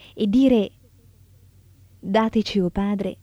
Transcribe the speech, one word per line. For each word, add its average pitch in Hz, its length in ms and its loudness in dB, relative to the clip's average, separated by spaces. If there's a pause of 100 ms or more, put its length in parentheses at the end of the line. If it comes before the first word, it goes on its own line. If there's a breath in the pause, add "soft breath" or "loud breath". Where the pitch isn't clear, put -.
(140 soft breath)
e 214 140 -4
dire: 240 440 2 (1300)
"Dateci, 214 600 -2
o 175 100 0
Padre 196 540 -6